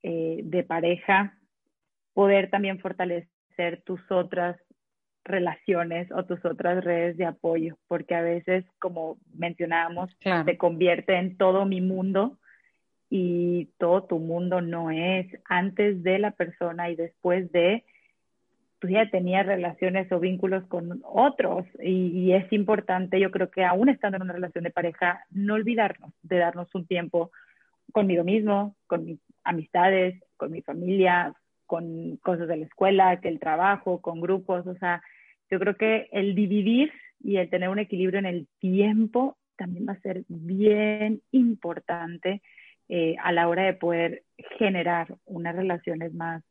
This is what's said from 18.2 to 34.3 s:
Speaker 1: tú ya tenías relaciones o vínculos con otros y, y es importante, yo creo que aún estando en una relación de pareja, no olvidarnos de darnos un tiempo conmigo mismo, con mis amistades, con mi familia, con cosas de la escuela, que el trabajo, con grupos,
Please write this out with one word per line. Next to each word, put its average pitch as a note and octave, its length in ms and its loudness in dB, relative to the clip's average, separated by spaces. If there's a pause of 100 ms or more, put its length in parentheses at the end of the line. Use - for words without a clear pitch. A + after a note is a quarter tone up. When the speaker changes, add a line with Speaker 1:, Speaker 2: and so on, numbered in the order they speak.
Speaker 1:
tú F#3 100 -6
ya A3 220 2
tenías F#3 360 0
relaciones F#3 680 -2
o F3 80 2
vínculos F#3 480 -2
con E3+ 360 -6
otros F#3 640 0 (160)
y, F#3 260 2
y F3+ 260 2
es F#3+ 180 2
importante, F#3+ 680 0
yo F#3+ 140 2
creo F#3 180 -2
que F#3 140 0
aún F#3 240 4
estando G3+ 280 0
en F#3 60 -6
una F3+ 120 -6
relación F3 280 -6
de E3+ 80 -4
pareja, F3 600 -2
no G3+ 240 -2
olvidarnos G#3+ 580 -2 (100)
de F3+ 160 0
darnos F3 380 0
un E3+ 100 -6
tiempo E3+ 460 -2 (600)
conmigo F#3+ 300 4
mismo, G3+ 540 0 (100)
con E3+ 180 -4
mis E3 140 -12 (260)
amistades, F3+ 760 0 (140)
con D3 160 -8
mi E3 80 -10
familia, F3 720 0 (340)
con E3 520 -6
cosas E3+ 300 -2
de D#3+ 100 -2
la D#3 80 -8
escuela, F#3+ 540 4
que F#3 80 -4
el D#3+ 120 -4
trabajo, F3+ 600 0
con E3 200 -8
grupos, F#3 460 -2